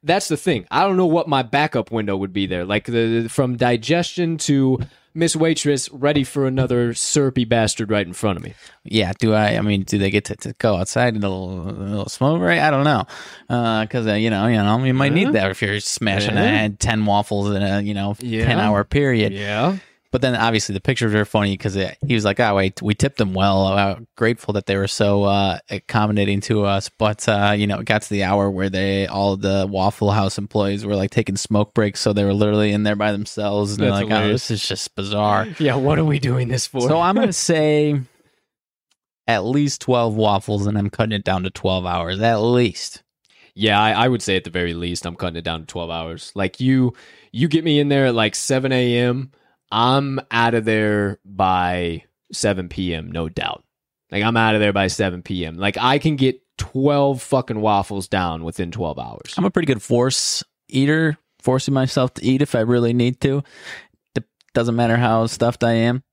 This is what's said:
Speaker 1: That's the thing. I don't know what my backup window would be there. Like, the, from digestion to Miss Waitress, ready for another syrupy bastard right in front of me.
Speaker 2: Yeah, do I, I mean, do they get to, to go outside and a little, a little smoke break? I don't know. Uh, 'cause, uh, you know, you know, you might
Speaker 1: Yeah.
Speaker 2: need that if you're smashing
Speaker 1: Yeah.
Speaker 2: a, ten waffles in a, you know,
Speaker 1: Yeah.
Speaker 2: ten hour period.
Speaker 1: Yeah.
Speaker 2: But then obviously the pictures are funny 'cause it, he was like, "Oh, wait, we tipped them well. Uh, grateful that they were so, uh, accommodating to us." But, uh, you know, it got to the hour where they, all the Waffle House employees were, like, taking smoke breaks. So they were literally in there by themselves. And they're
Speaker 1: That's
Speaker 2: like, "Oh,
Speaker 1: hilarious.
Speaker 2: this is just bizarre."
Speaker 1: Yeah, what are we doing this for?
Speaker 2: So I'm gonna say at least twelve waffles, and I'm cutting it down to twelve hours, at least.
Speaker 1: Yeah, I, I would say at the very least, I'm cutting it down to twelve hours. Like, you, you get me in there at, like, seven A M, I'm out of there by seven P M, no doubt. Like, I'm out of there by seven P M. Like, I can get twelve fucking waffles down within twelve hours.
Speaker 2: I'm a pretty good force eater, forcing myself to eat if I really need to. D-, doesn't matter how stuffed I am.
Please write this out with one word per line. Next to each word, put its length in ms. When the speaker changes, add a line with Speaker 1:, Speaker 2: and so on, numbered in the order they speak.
Speaker 1:
That's 280
the 80
thing. 340
I 120
don't 120
know 100
what 220
my 160
backup 480
window 240
would 160
be 160
there. 160
Like, 220
the, 420
from 300
digestion 800
to 400
Miss 220
Waitress, 560
ready 320
for 240
another 460
syrupy 500
bastard 480
right 160
in 60
front 240
of 80
me. 80
Speaker 2:
Yeah, 340
do 140
I, 240
I 40
mean, 220
do 140
they 120
get 160
to, 120
to 200
go 200
outside 380
and 100
a 40
little, 400
a 40
little 340
smoke 320
break? 220
I 100
don't 140
know. 200
Uh, 380
'cause, 200
uh, 60
you 160
know, 180
you 80
know, 300
you 80
might 180
Speaker 1:
Yeah. 140
Speaker 2:
need 80
that 180
if 100
you're 200
smashing 540
Speaker 1:
Yeah. 300
Speaker 2:
a, 40
ten 360
waffles 480
in 80
a, 200
you 120
know, 280
Speaker 1:
Yeah. 240
Speaker 2:
ten 120
hour 280
period. 480
Speaker 1:
Yeah. 420
Speaker 2:
But 100
then 140
obviously 380
the 80
pictures 320
are 100
funny 320
'cause 200
it, 280
he 120
was 100
like, 140
"Oh, 160
wait, 260
we 140
tipped 240
them 160
well. 320
Uh, 300
grateful 380
that 100
they 100
were 120
so, 380
uh, 340
accommodating 720
to 240
us." 240
But, 400
uh, 260
you 120
know, 100
it 80
got 160
to 80
the 140
hour 260
where 220
they, 340
all 320
the 320
Waffle 400
House 300
employees 440
were, 120
like, 160
taking 260
smoke 380
breaks. 240
So 120
they 120
were 100
literally 380
in 100
there 140
by 160
themselves. 600
And 100
they're 80
Speaker 1:
That's 140
Speaker 2:
like, 60
"Oh, 40
Speaker 1:
hilarious. 320
Speaker 2:
this 160
is 40
just 280
bizarre." 520
Speaker 1:
Yeah, 160
what 240
are 60
we 120
doing 300
this 180
for? 160
Speaker 2:
So 180
I'm 140
gonna 180
say 680
at 180
least 360
twelve 340
waffles, 500
and 100
I'm 140
cutting 240
it 100
down 200
to 80
twelve 340
hours, 340
at 180
least. 680
Speaker 1:
Yeah, 260
I, 120
I 160
would 160
say 140
at 60
the 60
very 240
least, 320
I'm 100
cutting 220
it 60
down 160
to 80
twelve 240
hours. 420
Like, 260
you, 360
you 160
get 160
me 160
in 100
there 180
at, 80
like, 180
seven 380
A 260
M, 340
I'm 480
out 240
of 100
there 580
by 800
seven 380
P 260
M, 160
no 180
doubt. 340
Like, 120
I'm 120
out 200
of 60
there 120
by 140
seven 340
P 240
M. 120
Like, 200
I 220
can 160
get 260
twelve 640
fucking 400
waffles 460
down 360
within 280
twelve 260
hours. 400
Speaker 2:
I'm 80
a 60
pretty 160
good 160
force 600
eater, 500
forcing 360
myself 400
to 100
eat 160
if 140
I 60
really 320
need 280
to. 220
D-, 80
doesn't 200
matter 220
how 300
stuffed 360
I 100
am. 280